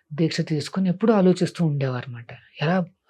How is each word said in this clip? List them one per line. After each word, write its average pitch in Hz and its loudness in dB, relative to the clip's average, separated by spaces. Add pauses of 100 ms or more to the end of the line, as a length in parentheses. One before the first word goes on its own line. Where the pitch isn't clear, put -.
(140)
దీక్ష 160 0
తీసుకుని 160 -2
ఎప్పుడూ 208 2
ఆలోచిస్తూ 185 2
ఉండేవారు 135 -2
అన్నమాట, 120 -12 (340)
ఎలా 175 2 (240)